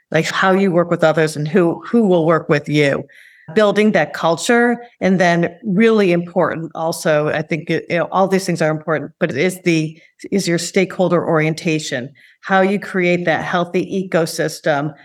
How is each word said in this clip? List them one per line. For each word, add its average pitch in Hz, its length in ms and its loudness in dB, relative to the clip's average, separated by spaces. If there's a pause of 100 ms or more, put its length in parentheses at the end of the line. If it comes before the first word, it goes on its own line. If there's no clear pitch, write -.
(120)
like, 160 140 0
how - 260 0
you 196 200 2
work 175 180 0
with 170 140 0
others 156 320 2
and 151 120 -6
who, 170 380 0
who 233 220 2
will 175 180 4
work 160 240 2
with 147 200 0
you, 147 340 2 (500)
building 214 400 4
that 156 200 0
culture. 233 640 0 (220)
And 185 200 2
then 170 440 2
really 214 480 2
important 175 640 -2
also, 160 540 -2
I 151 120 -2
think 156 280 -6
it, 165 200 -2
you 170 80 0
know, 160 140 -2
all 185 160 2
these 190 180 0
things 170 160 -2
are 156 100 2
important, 156 480 -4
but 180 120 -2
it 113 60 -6
is 185 260 -2
the, 160 360 0 (320)
is 196 160 -2
your 170 100 0
stakeholder 175 680 0
orientation, 156 840 -2 (300)
how 190 200 2
you 196 180 2
create 175 460 0
that 160 180 0
healthy 180 680 -4
ecosystem 160 840 -2 (120)